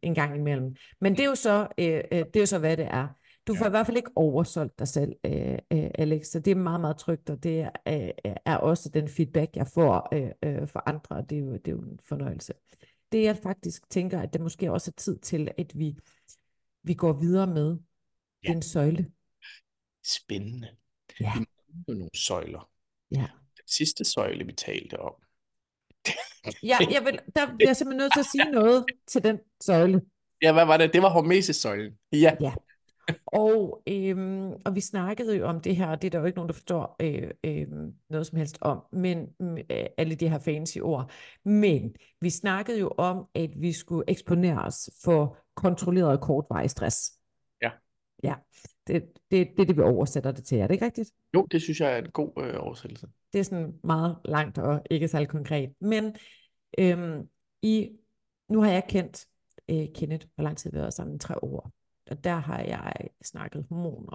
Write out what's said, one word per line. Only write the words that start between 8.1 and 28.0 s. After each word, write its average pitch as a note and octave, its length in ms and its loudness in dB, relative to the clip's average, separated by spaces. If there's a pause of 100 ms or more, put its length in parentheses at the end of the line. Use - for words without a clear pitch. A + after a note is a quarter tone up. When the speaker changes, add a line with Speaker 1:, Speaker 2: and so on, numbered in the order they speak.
Speaker 1:
er D#3+ 120 2
også D#3+ 320 0
den D3+ 200 -2
feedback, D#3 480 0
jeg B2+ 180 -2
får, C#3 400 4
øh, C#3 160 -2 (120)
øh, D3 260 -4
fra - 180 -8
andre, D3+ 300 -6
og - 140 -8
det D3+ 80 -4
er D3 40 -4
jo, C3+ 100 -6
det - 160 -8
er D#2+ 40 -4
jo A1+ 100 -8
en - 260 -14
fornøjelse. C#3+ 440 -8 (600)
Det, A3 100 2
jeg G#3+ 140 2
faktisk - 540 -8
tænker, F3+ 300 -2
at D#3 120 -6
det E3 80 -4
måske E3 320 -4
også - 240 -4
er - 40 -16
tid - 180 -4
til, D#3 300 -4 (100)
at E3 160 -8
vi, D3+ 220 -4 (840)
vi E3+ 120 -2
går E3+ 180 2
videre F3 340 2
med D#3+ 300 0 (680)
Speaker 2:
Ja. E3+ 80 -2
Speaker 1:
din E3 100 -2
søjle. D#3 440 0 (960)
Speaker 2:
Spændende. A2 640 -8 (520)
Speaker 1:
Ja. A2 180 -2
Speaker 2:
Vi A2+ 80 -4 (240)
mangler E3 240 -10
nogle F#2 200 -10
søjler. D#2+ 560 -6 (400)
Speaker 1:
Ja. C3 160 -2 (300)
Speaker 2:
Den - 120 -20
sidste - 360 -2
søjle, F#2+ 420 -2
vi - 60 -12
talte - 480 -8
om. - 140 -10 (1500)
Speaker 1:
Ja, A#3+ 140 4 (140)
jeg C#4 140 2
vil, C4+ 140 0 (180)
der D4 100 2 (100)
bliver A3+ 120 8
jeg C4 80 6
simpelthen C4+ 220 -4
nødt C#4 140 2